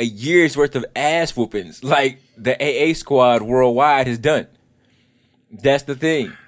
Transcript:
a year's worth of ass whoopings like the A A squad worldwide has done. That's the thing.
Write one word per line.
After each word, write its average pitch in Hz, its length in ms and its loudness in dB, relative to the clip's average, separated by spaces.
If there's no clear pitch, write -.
a 120 40 0
year's 135 520 0
worth 143 180 0
of 117 100 -2
ass 156 420 0
whoopings 104 460 -6
like 139 360 0
the 123 260 -4
A 143 280 0
A 160 60 0
squad 123 480 2
worldwide 127 640 2
has 117 100 -4
done. 131 300 0
That's 135 320 -2
the 143 120 -10
thing. 143 380 -4